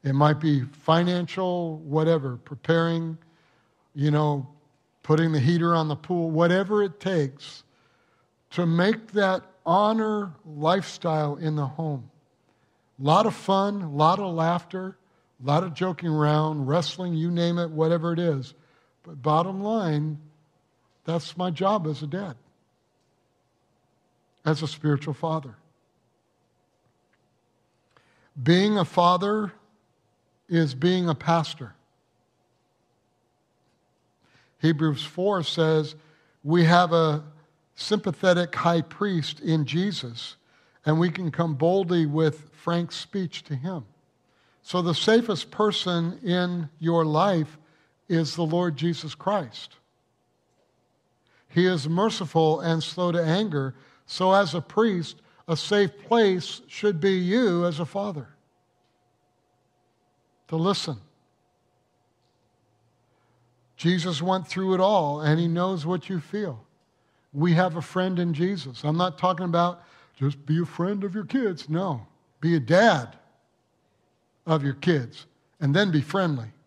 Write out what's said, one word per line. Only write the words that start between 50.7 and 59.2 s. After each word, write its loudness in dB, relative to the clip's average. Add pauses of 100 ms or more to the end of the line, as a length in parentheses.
He 2
is 0
merciful 0
and -2
slow -2
to 0
anger. -2 (300)
So 0
as 4
a -4
priest, -2 (260)
a -2
safe 0
place 2
should -2
be 2
you 2
as -2
a -2
father -8 (2250)